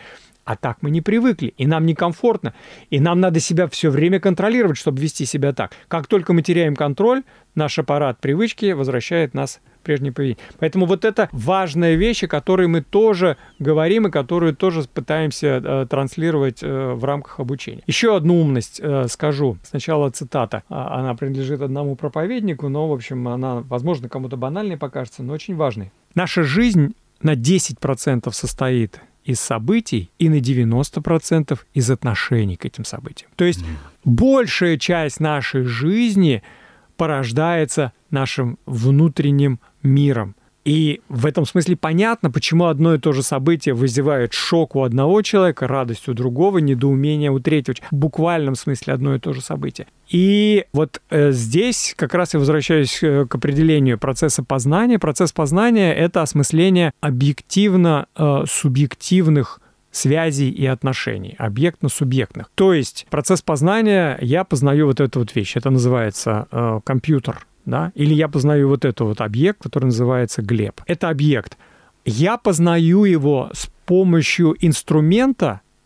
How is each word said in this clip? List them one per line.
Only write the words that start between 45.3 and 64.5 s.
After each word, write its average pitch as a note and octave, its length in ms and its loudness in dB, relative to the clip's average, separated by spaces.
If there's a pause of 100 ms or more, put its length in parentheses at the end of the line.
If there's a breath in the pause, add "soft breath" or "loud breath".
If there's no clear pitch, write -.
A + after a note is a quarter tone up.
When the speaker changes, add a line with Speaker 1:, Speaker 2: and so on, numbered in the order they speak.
Speaker 1:
радость B2+ 400 -4
у B2 60 -2
другого, C3 420 0
недоумение C#3+ 760 2
у C3+ 80 0
третьего. C#3 380 0 (140 loud breath)
В D#3 40 -4
буквальном D#3 600 0
смысле C#3 400 -4
одно C3+ 200 -2
и C3 40 -2
то C#3 160 -6
же C3 80 -10
событие. C#3+ 460 -10 (200)
И G3+ 640 4
вот, D3 380 -2
э, D3 220 4
здесь C3 640 0
как D3 160 -4
раз F3 180 0
я D#3 80 2
возвращаюсь, D3 640 2
э, C#3+ 260 2
к - 60 -10
определению C#3 640 2
процесса C3+ 440 -2
познания. D#3+ 560 2
Процесс E3 340 0
познания — F#3 640 2
это E3+ 280 0
осмысление D#3+ 720 2 (100)
объективно, D#3 1040 2 (100)
э, C#3+ 320 2
субъективных D3 1120 0 (320 soft breath)
связей C#3+ 560 0
и - 160 -4
отношений, A#2+ 720 -4
объектно-субъектных. B2+ 1200 -2
То F#3+ 180 4
есть - 380 -2
процесс D3+ 320 0
познания, F3+ 800 2
я D3+ 220 0
познаю C#3+ 420 2